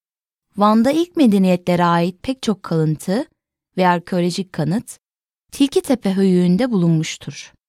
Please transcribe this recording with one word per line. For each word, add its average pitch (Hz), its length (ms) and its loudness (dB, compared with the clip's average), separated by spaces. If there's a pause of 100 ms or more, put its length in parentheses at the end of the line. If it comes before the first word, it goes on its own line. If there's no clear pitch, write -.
(560)
Van'da 220 340 2
ilk 330 260 -2
medeniyetlere 185 680 2
ait 170 380 0
pek 262 200 -8
çok 208 200 -4
kalıntı 165 640 -2 (500)
ve 185 120 2
arkeolojik 175 640 -2
kanıt, 165 460 -6 (540)
Tilkitepe 277 640 -2
höyüğünde 185 560 2
bulunmuştur. 170 840 -2 (160)